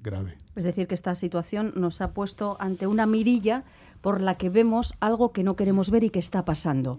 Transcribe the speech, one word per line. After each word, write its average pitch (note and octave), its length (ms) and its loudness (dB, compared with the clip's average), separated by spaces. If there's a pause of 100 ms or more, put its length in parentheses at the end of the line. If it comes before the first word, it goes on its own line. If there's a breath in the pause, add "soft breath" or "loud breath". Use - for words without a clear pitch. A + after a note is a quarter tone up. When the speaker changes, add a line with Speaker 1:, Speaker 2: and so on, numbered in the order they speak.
Speaker 1:
grave. F#2+ 340 -8 (200)
Speaker 2:
Es F#3+ 80 -6
decir, F3+ 240 -2
que F3 80 -4
esta F3+ 180 -4
situación F3+ 600 -4
nos F3 260 -2
ha F#3 120 -4
puesto G3+ 460 -6
ante F#3+ 280 -2
una A3 180 2
mirilla A3 600 2 (360 loud breath)
por G3 180 0
la F#3+ 160 0
que F#3 140 -2
vemos A3+ 500 2
algo A3+ 320 2
que F#3+ 120 0
no F#3+ 120 2
queremos G3 360 2
ver A#3 120 4
y A3 60 2
que - 80 -2
está F3+ 260 -2
pasando. C3+ 560 -2